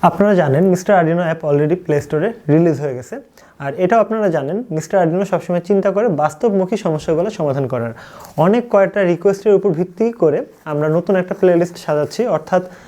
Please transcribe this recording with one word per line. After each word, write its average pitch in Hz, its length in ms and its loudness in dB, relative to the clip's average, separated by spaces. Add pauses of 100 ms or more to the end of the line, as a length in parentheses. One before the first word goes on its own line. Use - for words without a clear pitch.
আপনারা 202 320 4
জানেন, 156 300 2
মিস্টার 185 400 2
Arduino 170 180 0
অ্যাপ 165 220 -2
already 151 400 2
প্লে 147 160 0
স্টোরে 160 320 -4 (160)
রিলিজ 156 320 4
হয়ে 143 140 -4
গেছে। 127 260 -12 (380)
আর 139 200 -6
এটাও 185 220 2
আপনারা 214 280 0
জানেন, 160 420 -2
মিস্টার 170 360 0
Arduino 180 180 0
সবসময় 175 360 -2
চিন্তা 196 300 0
করে 208 180 0
বাস্তবমুখী 185 680 0
সমস্যাগুলো 165 540 -2
সমাধান 139 380 -4
করার। 117 240 -4 (440)
অনেক 220 340 2
কয়টা 196 340 2
রিকোয়েস্টের 196 500 2
উপর 196 160 2
ভিত্তি 180 420 -2
করে 160 260 2 (260)
আমরা 151 240 -2
নতুন 175 280 0
একটা 185 180 -2
প্লেলিস্ট 175 420 2
সাজাচ্ছি, 151 500 -2
অর্থাৎ 185 360 0 (260)